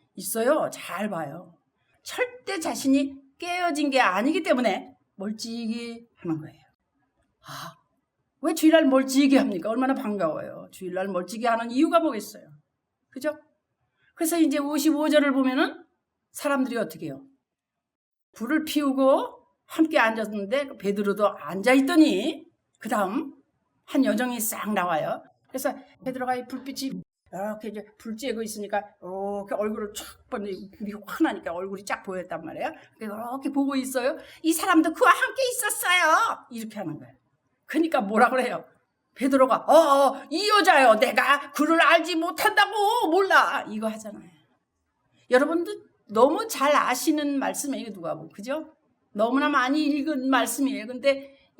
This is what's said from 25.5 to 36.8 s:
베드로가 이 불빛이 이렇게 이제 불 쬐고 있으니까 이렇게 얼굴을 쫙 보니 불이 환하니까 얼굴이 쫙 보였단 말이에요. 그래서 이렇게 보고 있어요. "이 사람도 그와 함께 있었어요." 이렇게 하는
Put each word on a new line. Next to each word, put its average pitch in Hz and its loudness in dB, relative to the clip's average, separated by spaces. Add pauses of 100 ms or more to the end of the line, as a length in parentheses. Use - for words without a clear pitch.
베드로가 254 -4
이 247 -8
불빛이 269 -10 (280)
이렇게 214 -8
이제 208 -12 (140)
불 226 -12
쬐고 226 -6
있으니까 208 -6 (240)
이렇게 196 -8
얼굴을 214 -4
쫙 - -14 (260)
보니 202 -10
불이 202 -12 (140)
환하니까 208 -2
얼굴이 190 -8
쫙 233 -6
보였단 180 -8
말이에요. 165 -8 (240)
그래서 208 -10
이렇게 247 -8
보고 277 -2
있어요. 254 -2 (260)
"이 320 2
사람도 330 2
그와 - 4
함께 - 0 (100)
있었어요." 370 0
이렇게 226 -12
하는 160 -8